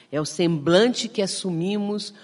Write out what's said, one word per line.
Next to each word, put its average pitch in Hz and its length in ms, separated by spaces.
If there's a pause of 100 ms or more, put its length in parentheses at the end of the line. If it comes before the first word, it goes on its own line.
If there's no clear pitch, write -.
(100)
é 143 100
o 156 40
semblante 175 840
que - 140
assumimos 202 880 (120)